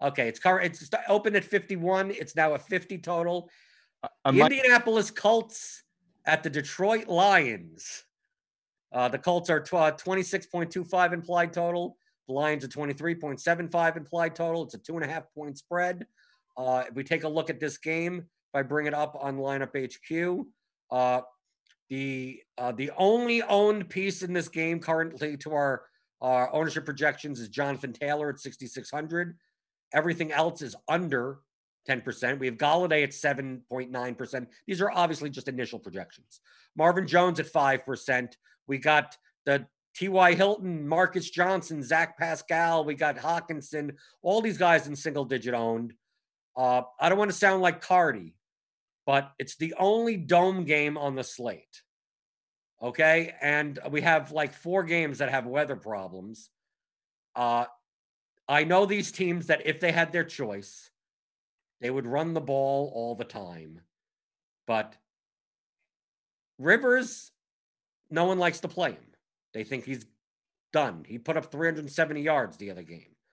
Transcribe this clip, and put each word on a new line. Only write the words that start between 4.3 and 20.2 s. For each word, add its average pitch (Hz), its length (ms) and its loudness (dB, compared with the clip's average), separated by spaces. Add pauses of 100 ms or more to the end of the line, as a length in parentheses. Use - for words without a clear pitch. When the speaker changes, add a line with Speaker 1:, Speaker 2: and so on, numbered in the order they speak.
Speaker 1:
The 170 80 8
Speaker 2:
might 254 120 8
Speaker 1:
Indianapolis 240 600 4
Colts - 720 0 (420)
at 156 160 2
the 160 80 -6
Detroit 180 580 -2
Lions. 139 1000 2 (840)
Uh, 123 180 0
the 135 100 -4
Colts 175 300 0
are 156 100 2
tw-, - 140 -6
uh, 156 180 4
twenty-six 185 560 -4
point 170 240 -4
two 180 120 -6
five 175 300 2
implied 170 400 0
total. 175 440 -2 (300)
The 131 60 -8
Lions 147 300 0
are 127 60 -8
twenty-three 147 460 -4
point 151 260 -8
seven 170 280 0
five 170 280 2
implied 165 380 -4
total. 165 280 -2
It's - 120 -12
a - 20 -14
two - 180 -10
and 160 80 -6
a 143 40 -2
half 156 160 -6 (100)
point 147 240 -12
spread. 180 480 -4 (520)
Uh, 127 300 0
if 120 60 -16
we 135 100 -6
take 151 200 -2
a 156 60 -4
look 160 200 -2
at 127 100 -8
this 147 180 -6
game, 170 420 -4
if - 400 -8
I - 20 2
bring 147 240 -2
it 147 80 -2
up 147 260 -2
on 139 180 -6
Lineup 135 380 -4
H 131 300 -6
Q, 175 440 -4 (420)